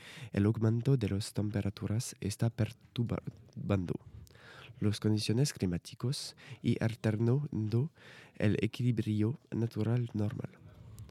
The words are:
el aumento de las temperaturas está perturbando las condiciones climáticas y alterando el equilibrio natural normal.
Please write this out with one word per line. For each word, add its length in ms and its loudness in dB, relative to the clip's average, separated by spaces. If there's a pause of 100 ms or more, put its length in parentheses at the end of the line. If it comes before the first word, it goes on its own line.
(320)
el 140 6
aumento 500 4
de 120 2
las 240 -2
temperaturas 840 -2
está 320 0
perturbando 1400 -2 (880)
las 180 2
condiciones 540 2
climáticas 840 -4 (260)
y 220 2
alterando 680 2 (880)
el 220 4
equilibrio 760 0 (140)
natural 600 0
normal. 460 -4 (520)